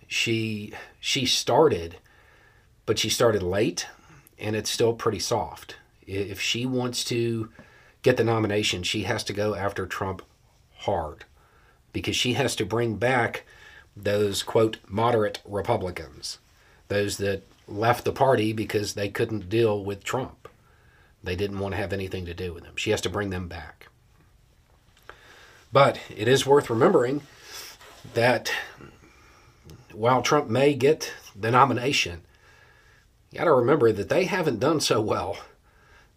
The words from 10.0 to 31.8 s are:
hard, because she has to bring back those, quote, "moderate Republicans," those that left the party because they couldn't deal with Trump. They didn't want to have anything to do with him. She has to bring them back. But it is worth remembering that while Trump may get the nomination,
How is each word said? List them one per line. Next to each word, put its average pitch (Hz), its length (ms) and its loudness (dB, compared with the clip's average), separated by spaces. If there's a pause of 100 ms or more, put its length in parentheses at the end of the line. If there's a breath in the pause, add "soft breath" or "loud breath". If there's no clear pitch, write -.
hard, 80 460 -4 (680 soft breath)
because 98 220 -4
she 123 180 0
has 123 240 0
to 110 80 -2
bring 113 300 -2
back 117 500 0 (500 loud breath)
those, 101 480 0
quote, 110 340 2 (100)
"moderate 107 580 0
Republicans," 92 960 -6 (500 soft breath)
those 101 280 -2
that 98 260 -4 (240)
left 113 360 0
the 117 80 -2
party 113 420 2
because 104 400 -2
they 101 160 -4
couldn't 107 400 -4
deal 107 340 2
with 98 200 -8
Trump. - 440 -8 (760 soft breath)
They 90 120 -6
didn't 98 240 -4
want 98 140 -4
to 95 80 -4
have 98 120 -4
anything 92 320 -6
to 87 80 -10
do 90 200 -8
with 80 120 -18
him. - 100 -20
She - 160 -2
has 101 100 0
to - 80 -4
bring 101 200 -4
them 92 180 -6
back. 80 400 -16 (1800 loud breath)
But 135 280 4 (100)
it 107 180 -4
is 131 180 4
worth 135 240 6
remembering 135 520 4 (920 loud breath)
that 117 380 2 (1400 loud breath)
while 120 280 4
Trump 147 280 2
may 135 240 4
get 135 400 2 (220 loud breath)
the 104 160 -2
nomination, 120 720 2 (1080 soft breath)